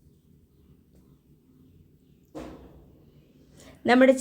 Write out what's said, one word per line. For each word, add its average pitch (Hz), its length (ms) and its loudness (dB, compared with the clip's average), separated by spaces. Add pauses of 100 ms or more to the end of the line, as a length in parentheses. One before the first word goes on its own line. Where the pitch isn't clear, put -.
(4000)
നമ്മുടെ 254 300 4